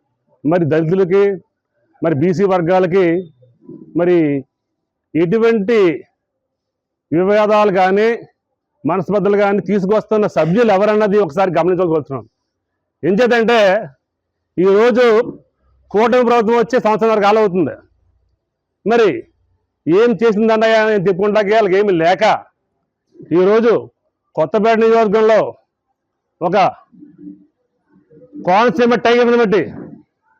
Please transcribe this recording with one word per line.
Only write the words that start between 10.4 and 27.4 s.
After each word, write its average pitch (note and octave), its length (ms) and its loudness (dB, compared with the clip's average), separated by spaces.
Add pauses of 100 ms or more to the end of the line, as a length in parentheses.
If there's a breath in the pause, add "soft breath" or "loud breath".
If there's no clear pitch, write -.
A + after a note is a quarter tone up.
ఎవరన్నది G#3 460 0
ఒకసారి F#3+ 400 -2
గమనించవలసి E3 420 0
వస్తున్నాం. B2+ 280 -12 (760)
ఏం F#3 180 0
చేతంటే, A3 680 0 (680)
ఈరోజు A3 800 2 (520)
కూటమి A#3+ 340 2
ప్రభుత్వం A#3 340 2
వచ్చే A#3+ 200 -2
సంవత్సరంన్నర G#3+ 440 0
కాలం G#3 160 2
అవుతుంది. F3+ 320 0 (1160)
మరి A3 220 2 (800)
ఏం G#3+ 240 2
చేసిందన్నయ్య A3 640 0
అని G#3+ 340 0
చెప్పుకుంటాకే G3+ 460 -2
వాళ్ళకి G3+ 220 0
ఏమీ G3+ 160 0
లేక, F3 460 0 (960)
ఈరోజు G3 580 0 (440)
కొత్తపేట G#3+ 440 0
నియోజకవర్గంలో A3 760 2 (880)
ఒక E3+ 140 -2 (1900)